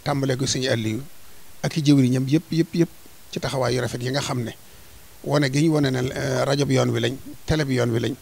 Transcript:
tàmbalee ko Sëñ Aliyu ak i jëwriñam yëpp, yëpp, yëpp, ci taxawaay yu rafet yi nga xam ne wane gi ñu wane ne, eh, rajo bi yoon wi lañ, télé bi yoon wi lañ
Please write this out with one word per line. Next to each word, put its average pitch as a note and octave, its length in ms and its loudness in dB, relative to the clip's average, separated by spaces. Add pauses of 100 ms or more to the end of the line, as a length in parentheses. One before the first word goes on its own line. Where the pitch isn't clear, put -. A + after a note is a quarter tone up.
tàmbalee C3+ 340 0
ko C3+ 80 0
Sëñ B2+ 260 0
Aliyu A2+ 300 0 (600)
ak - 160 -2
i D#3+ 60 0
jëwriñam C3+ 440 6
yëpp, D#3 240 2
yëpp, D#3+ 240 0
yëpp, E3 140 2 (420)
ci - 80 -6
taxawaay B2+ 360 0
yu B2+ 60 0
rafet B2 200 -4
yi B2 100 -4
nga C#3 100 0
xam C3+ 220 -2
ne A2 80 -6 (720)
wane C#3+ 280 2
gi C#3+ 120 2
ñu D#3+ 100 4
wane C#3+ 180 2
ne, B2+ 220 -2
eh, C3 320 -2
rajo C#3 200 2
bi C3+ 100 2
yoon B2 140 4
wi A#2 120 0
lañ, A#2+ 140 0 (300)
télé D#3 200 0
bi C3 100 0
yoon A#2+ 160 2
wi A#2 80 0
lañ B2 220 -2